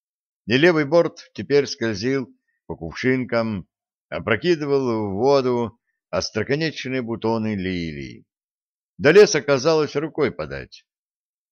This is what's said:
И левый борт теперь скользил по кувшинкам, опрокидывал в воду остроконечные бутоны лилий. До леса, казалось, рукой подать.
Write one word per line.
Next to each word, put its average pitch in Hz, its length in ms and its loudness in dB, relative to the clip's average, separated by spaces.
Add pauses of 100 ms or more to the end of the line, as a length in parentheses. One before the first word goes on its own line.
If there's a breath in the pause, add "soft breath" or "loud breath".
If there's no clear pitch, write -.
(460)
И 107 100 2
левый 156 300 4
борт 160 480 0
теперь 139 320 2
скользил 113 680 -4 (320)
по 85 100 -12
кувшинкам, 113 920 -2 (400)
опрокидывал 131 1040 0
в - 60 -4
воду 123 600 2 (300)
остроконечные 131 960 -4
бутоны 110 540 -2
лилий. 80 720 -8 (680)
До 135 140 2
леса, 185 320 8
казалось, 147 540 0
рукой 131 360 -2
подать. 69 540 -12 (640)